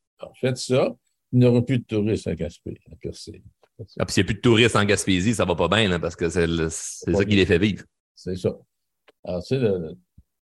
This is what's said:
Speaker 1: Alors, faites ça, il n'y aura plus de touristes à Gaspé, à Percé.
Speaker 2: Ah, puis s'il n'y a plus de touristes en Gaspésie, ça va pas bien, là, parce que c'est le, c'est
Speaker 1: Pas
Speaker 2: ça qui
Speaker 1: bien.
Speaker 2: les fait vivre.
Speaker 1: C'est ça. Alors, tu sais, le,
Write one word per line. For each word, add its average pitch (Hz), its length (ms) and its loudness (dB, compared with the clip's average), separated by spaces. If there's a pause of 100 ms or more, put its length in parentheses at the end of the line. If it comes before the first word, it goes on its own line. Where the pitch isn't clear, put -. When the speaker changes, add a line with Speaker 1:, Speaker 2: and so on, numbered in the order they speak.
(200)
Speaker 1:
Alors, - 180 -18
faites 131 200 -2
ça, 151 380 0 (380)
il 123 60 6
n'y 123 60 8
aura 120 200 4
plus 131 140 -2
de 117 40 -6
touristes 104 440 -2
à 87 80 -4
Gaspé, 82 400 -10 (160)
à 80 40 -20
Percé. - 460 -14 (560)
Speaker 2:
Ah, - 80 -4
puis - 80 -6
s'il 107 100 2
n'y 87 40 -4
a - 0 -
plus 107 80 -4
de - 60 -12
touristes 113 340 4
en 104 100 2
Gaspésie, 101 480 0
ça 98 120 0
va 87 100 0
pas 85 120 2
bien, 101 220 2
là, 87 80 0
parce 82 180 -6
que 85 140 -2
c'est 85 160 0
le, 82 240 0
c'est - 420 -8
Speaker 1:
Pas 98 60 2
Speaker 2:
ça 98 60 2
qui 101 80 -2
Speaker 1:
bien. 101 60 4
Speaker 2:
les 92 100 6
fait 92 100 4
vivre. 95 260 -2 (300)
Speaker 1:
C'est 92 220 -10
ça. 90 200 -4 (680)
Alors, 90 180 -8
tu 127 140 -4
sais, 139 40 -2
le, 90 360 -2 (500)